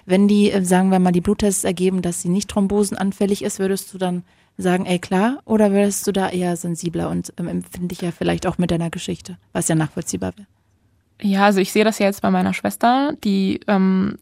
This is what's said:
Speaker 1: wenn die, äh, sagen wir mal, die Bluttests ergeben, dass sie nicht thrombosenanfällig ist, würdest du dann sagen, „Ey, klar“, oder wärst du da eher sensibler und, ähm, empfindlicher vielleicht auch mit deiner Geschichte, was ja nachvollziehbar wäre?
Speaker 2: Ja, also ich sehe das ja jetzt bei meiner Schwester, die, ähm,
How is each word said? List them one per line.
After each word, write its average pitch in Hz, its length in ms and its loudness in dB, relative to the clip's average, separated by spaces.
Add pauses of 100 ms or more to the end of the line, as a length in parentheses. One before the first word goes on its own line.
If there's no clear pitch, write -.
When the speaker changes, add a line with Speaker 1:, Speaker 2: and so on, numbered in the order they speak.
Speaker 1:
wenn 196 200 4
die, 208 240 4
äh, 196 140 0
sagen 185 260 2
wir 190 100 4
mal, 180 120 4
die 175 80 2
Bluttests 202 440 0
ergeben, 185 360 0
dass 175 220 -4
sie 175 80 -2
nicht 202 180 -2
thrombosenanfällig 202 960 0
ist, - 140 -6
würdest 190 340 -4
du 185 60 -12
dann 180 260 -4 (320)
sagen, 185 300 0
„Ey, 180 120 0
klar“, 202 460 0
oder 214 280 2
wärst 202 340 0
du 202 60 0
da 190 180 -2
eher 180 260 -2
sensibler 170 540 -6
und, 175 280 -6
ähm, 175 100 -6
empfindlicher 180 640 -6
vielleicht 175 360 -4
auch 170 120 -2
mit 175 120 0
deiner 170 200 -2
Geschichte, 175 460 -10 (160)
was 185 160 -4
ja 170 60 2
nachvollziehbar 175 600 -4
wäre? 202 100 -20 (760)
Speaker 2:
Ja, 196 220 2
also 202 160 6
ich 190 120 0
sehe 214 120 4
das 214 140 0
ja 202 80 2
jetzt 196 160 -2
bei 202 80 2
meiner 185 240 2
Schwester, 247 580 0 (120)
die, 196 440 0
ähm, 190 540 2